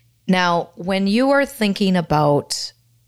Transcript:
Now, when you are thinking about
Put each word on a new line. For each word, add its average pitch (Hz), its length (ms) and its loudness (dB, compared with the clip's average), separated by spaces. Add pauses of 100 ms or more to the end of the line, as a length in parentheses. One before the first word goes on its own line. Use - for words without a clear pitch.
(280)
Now, 175 480 0
when 196 320 -4
you 247 240 2
are 277 140 2
thinking 196 500 -2
about 151 760 0 (340)